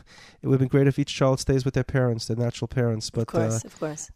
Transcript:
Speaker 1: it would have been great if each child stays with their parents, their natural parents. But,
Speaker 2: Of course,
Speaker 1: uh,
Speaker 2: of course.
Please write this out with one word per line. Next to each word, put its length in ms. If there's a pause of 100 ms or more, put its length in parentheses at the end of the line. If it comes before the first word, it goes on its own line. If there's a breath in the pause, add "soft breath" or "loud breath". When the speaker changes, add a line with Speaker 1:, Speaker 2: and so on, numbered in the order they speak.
(420 loud breath)
Speaker 1:
it 60
would 60
have 60
been 100
great 180
if 100
each 160
child 280
stays 240
with 80
their 100
parents, 440
their 100
natural 320
parents. 400
But, 140
Speaker 2:
Of 40
course, 380
Speaker 1:
uh, 20
Speaker 2:
of 120
course. 360